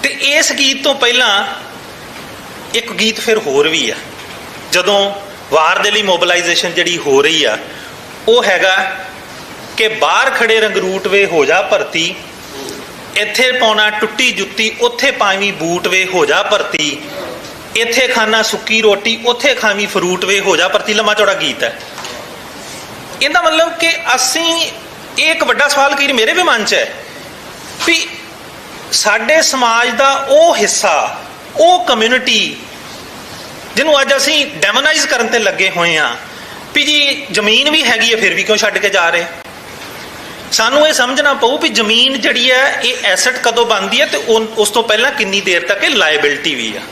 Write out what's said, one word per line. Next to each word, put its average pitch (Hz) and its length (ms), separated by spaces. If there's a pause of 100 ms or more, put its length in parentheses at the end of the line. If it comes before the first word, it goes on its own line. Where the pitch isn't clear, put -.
ਤੇ - 60
ਇਸ 269 420
ਗੀਤ 269 320
ਤੋਂ 285 120
ਪਹਿਲਾਂ 240 500 (1300)
ਇੱਕ - 200
ਗੀਤ 214 260
ਫਿਰ 220 180
ਹੋਰ 147 300
ਵੀ 156 220
ਆ, 101 60 (760)
ਜਦੋਂ 196 420 (380)
ਵਾਰ 160 280
ਦੇ 208 120
ਲਈ 208 100
ਮੋਬਿਲਾਈਜ਼ੇਸ਼ਨ 175 720
ਜਿਹੜੀ 170 240
ਹੋ 139 240
ਰਹੀ 156 220
ਆ, 110 140 (720)
ਉਹ 233 160
ਹੈਗਾ 190 520 (840)
ਕਿ 220 100
"ਬਾਹਰ 214 420
ਖੜੇ 226 300
ਰੰਗਰੂਟ 190 480
ਵੇ 196 180
ਹੋ 160 200
ਜਾ 165 160
ਭਰਤੀ, 175 540 (1000)
ਇੱਥੇ 226 340
ਪਾਉਣਾ 214 380
ਟੁੱਟੀ 214 420
ਜੁੱਤੀ, 185 500
ਉੱਥੇ 240 300
ਪਾਵੀਂ 196 420
ਬੂਟ 165 340
ਵੇ 185 260
ਹੋ 170 120
ਜਾ 160 180
ਭਰਤੀ, 156 580 (760)
ਇੱਥੇ 233 320
ਖਾਣਾ 220 340
ਸੁੱਕੀ 214 400
ਰੋਟੀ, 214 440
ਉੱਥੇ 240 300
ਖਾਵੀਂ 208 320
ਫਰੂਟ 180 380
ਵੇ 196 140
ਹੋ 196 180
ਜਾ 175 100
ਭਰਤੀ।" 202 260
ਲੰਮਾ 208 200
ਚੌੜਾ 202 200
ਗੀਤ 143 300
ਹੈ। 113 160 (1400)
ਇਹਦਾ 302 200
ਮਤਲਬ 330 360
ਕਿ 330 200 (180)
ਅਸੀਂ, 330 560 (480)
ਇਹ - 120
ਇੱਕ 320 120
ਵੱਡਾ 269 240
ਸਵਾਲ 277 280
ਕਈ 277 80
ਵਾਰੀ 277 100
ਮੇਰੇ 233 200
ਵੀ 359 100
ਮਨ 240 220
'ਚ - 80
ਹੈ 131 200 (920)
ਵੀ 330 220 (840)
ਸਾਡੇ 226 500
ਸਮਾਜ 240 480
ਦਾ 277 400
ਉਹ 311 260
ਹਿੱਸਾ, 160 680 (340)
ਉਹ 359 300
ਕਮਿਊਨਿਟੀ 226 680 (1200)
ਜਿਹਨੂੰ 285 260
ਅੱਜ 269 160
ਅਸੀਂ 285 280
ਡੈਮੋਨਾਈਜ਼ 254 600
ਕਰਨ 240 200
ਤੇ 233 120
ਲੱਗੇ 196 300
ਹੋਏ 170 280
ਹਾਂ 127 180 (580)
ਵੀ 294 100
ਜੀ 294 480
ਜ਼ਮੀਨ 220 380
ਵੀ 262 140
ਹੈਗੀ 233 280
ਹੈ, 226 60
ਫਿਰ 196 160
ਵੀ 190 100
ਕਿਉਂ 214 140
ਛੱਡ 208 200
ਕੇ 196 120
ਜਾ 180 200
ਰਹੇ? 170 160 (1300)
ਸਾਨੂੰ 262 360
ਇਹ 302 60
ਸਮਝਣਾ 277 400
ਪਊ 254 240
ਵੀ 311 120
ਜ਼ਮੀਨ 226 520
ਜਿਹੜੀ 247 300
ਹੈ, 262 340
ਇਹ 240 180
ਐਸੈਟ 202 340
ਕਦੋਂ 233 280
ਬਣਦੀ 214 360
ਹੈ 311 40
ਤੇ 294 120
ਉਹ, 220 240 (160)
ਉਸ 208 120
ਤੋਂ 233 140
ਪਹਿਲਾਂ 226 280
ਕਿੰਨੀ 202 300
ਦੇਰ 175 260
ਤੱਕ 196 160
ਇਹ 330 60
ਲਾਇਬਿਲਟੀ 151 640
ਵੀ 113 220
ਆ। 95 40 (100)